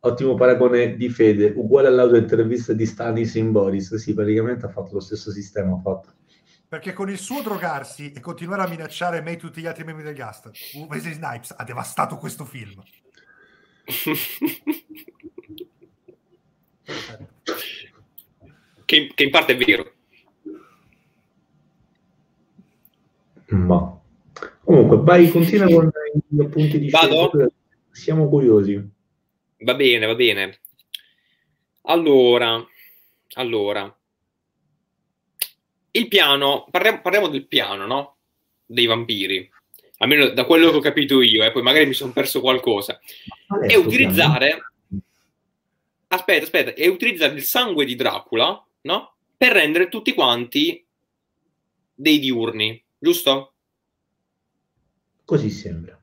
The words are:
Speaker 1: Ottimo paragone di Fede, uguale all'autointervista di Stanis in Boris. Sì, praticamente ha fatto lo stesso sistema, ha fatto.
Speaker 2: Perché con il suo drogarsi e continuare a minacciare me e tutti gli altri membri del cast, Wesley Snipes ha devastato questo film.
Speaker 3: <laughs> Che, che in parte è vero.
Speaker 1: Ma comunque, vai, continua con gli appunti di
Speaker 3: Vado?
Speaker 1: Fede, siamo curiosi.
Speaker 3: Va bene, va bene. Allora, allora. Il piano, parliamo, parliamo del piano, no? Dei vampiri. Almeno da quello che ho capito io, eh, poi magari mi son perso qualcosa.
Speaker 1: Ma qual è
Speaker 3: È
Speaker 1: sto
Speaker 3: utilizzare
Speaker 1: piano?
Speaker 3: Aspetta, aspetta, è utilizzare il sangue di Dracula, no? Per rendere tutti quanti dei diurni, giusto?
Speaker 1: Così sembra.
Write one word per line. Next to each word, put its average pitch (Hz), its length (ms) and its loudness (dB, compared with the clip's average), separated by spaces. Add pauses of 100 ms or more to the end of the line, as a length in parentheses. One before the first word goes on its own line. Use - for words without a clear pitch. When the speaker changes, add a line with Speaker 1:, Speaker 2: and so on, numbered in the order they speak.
Speaker 1:
Ottimo 123 340 -2
paragone 120 600 2
di 117 140 -4
Fede, 104 460 4
uguale 127 320 4
all'autointervista 120 840 2
di 110 120 -2
Stanis 113 500 -6
in 113 160 -2
Boris. 98 440 -2
Sì, 107 180 -6
praticamente 110 520 -2
ha 101 40 -10
fatto 95 240 -14
lo 98 80 -6
stesso - 300 -14
sistema, 95 440 -8
ha 90 60 -10
fatto. 95 320 -10 (540)
Speaker 2:
Perché 160 260 -14
con 196 160 -10
il 196 80 -10
suo 277 240 -12
drogarsi 156 720 -10
e 139 60 -20
continuare 175 420 -10
a 185 60 -4
minacciare 170 540 -8
me 160 100 -12
e 165 60 -10
tutti 165 220 -18
gli 160 60 -14
altri 160 180 -12
membri 156 200 -16
del 151 120 -14
cast, 113 340 -18 (380)
Wesley 151 260 -12
Snipes 135 440 -14
ha 123 60 -12
devastato - 540 -10
questo 151 280 -14
film. 101 360 -18 (1040)
Speaker 3:
<laughs> - 1040 -8 (4000)
Che, 151 280 0
che 147 100 0
in 139 60 0
parte 139 240 2
è 123 40 0
vero. - 360 -2 (3500)
Speaker 1:
Ma 90 500 2 (640)
comunque, 139 340 8
vai, 170 320 8
continua 185 400 2
con 160 220 6 (360)
gli 147 140 0
appunti 147 380 0
di 143 100 -4
Speaker 3:
Vado? 156 400 2
Speaker 1:
Fede, 135 220 2 (400)
siamo 156 360 0
curiosi. 107 560 4 (760)
Speaker 3:
Va 117 160 4
bene, 120 300 4
va 113 100 0
bene. 101 440 0 (1200)
Allora, 123 800 4 (720)
allora. 104 600 -6 (2000)
Il 233 160 -2
piano, 143 640 2
parliamo, 202 320 0
parliamo 185 260 0
del 139 200 -6
piano, 101 380 -4
no? 139 320 -6 (480)
Dei 120 200 0
vampiri. 104 640 -4 (480)
Almeno 139 320 2
da 123 160 -2
quello 165 260 6
che 151 60 2
ho 143 40 0
capito 139 400 0
io, 110 220 2
eh, 110 80 0
poi 123 100 -4
magari 143 240 4
mi 135 80 -4
son 127 200 -8
perso 139 280 -4
qualcosa. 120 580 -2 (280)
Speaker 1:
Ma - 80 -20 (220)
qual - 40 -4
è - 60 -4
Speaker 3:
È 220 100 6
Speaker 1:
sto - 40 8
Speaker 3:
utilizzare 135 640 2
Speaker 1:
piano? - 540 -8 (1080)
Speaker 3:
Aspetta, 180 320 0
aspetta, 139 300 -2
è 156 140 0
utilizzare 180 480 -2
il 135 80 -10
sangue 190 420 -2
di 123 100 -6
Dracula, 120 680 -4 (180)
no? 180 340 -6 (200)
Per 247 160 4
rendere 175 380 2
tutti 226 240 -6
quanti 127 720 -2 (1080)
dei 147 260 2
diurni, 113 600 -4 (160)
giusto? 143 560 0 (1700)
Speaker 1:
Così 120 240 -2
sembra. 85 540 -14